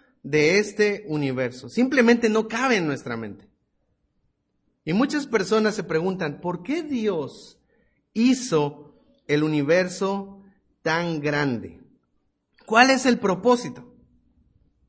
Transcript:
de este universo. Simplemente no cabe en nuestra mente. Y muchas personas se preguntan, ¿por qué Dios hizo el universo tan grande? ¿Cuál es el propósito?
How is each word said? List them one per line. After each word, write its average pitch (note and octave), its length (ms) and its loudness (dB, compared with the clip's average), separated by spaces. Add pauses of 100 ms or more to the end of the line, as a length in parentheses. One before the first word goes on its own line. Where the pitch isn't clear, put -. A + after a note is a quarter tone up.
(220)
de D3+ 360 2
este G#3 480 -2
universo. C3 640 -4
Simplemente A#3 600 2
no A3 180 0
cabe A#3 280 0
en F3 100 0
nuestra B2+ 320 -6
mente. G#2+ 320 -14 (1400)
Y D#3+ 80 -2
muchas C#4 320 0
personas G#3+ 480 0
se G3 100 -6
preguntan, E3 560 -2
¿por F3 220 -6
qué D#4+ 200 -4
Dios G#3+ 760 -6 (540)
hizo E3+ 800 0 (320)
el D3+ 160 2
universo F3+ 1000 0 (400)
tan D#3+ 400 -2
grande? C#3+ 640 -4 (840)
¿Cuál A#3 240 6
es C4 160 2
el B3 140 4
propósito? G3 720 -2 (1000)